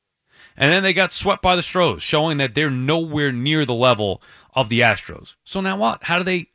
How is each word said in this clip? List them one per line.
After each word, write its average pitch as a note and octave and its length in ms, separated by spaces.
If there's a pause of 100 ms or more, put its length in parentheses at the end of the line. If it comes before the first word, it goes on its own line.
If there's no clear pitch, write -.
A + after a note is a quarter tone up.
(560)
And C#3 140
then F#3+ 140
they F#3+ 80
got F#3 200
swept - 300
by F3+ 140
the F3 60
Stros, D#3 400
showing D#3 360
that C3 160
they're D3 160
nowhere D3 600
near D3 320
the C3 100
level A2+ 480 (320)
of B2+ 140
the A#2 120
Astros. - 600
So - 180
now F#3+ 160
what? A3 280
How E3+ 140
do F#3 60
they, F3+ 300